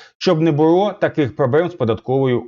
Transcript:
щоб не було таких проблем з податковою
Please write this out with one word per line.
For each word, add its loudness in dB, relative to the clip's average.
щоб 0
не 2
було 2
таких -4
проблем 0
з -10
податковою -2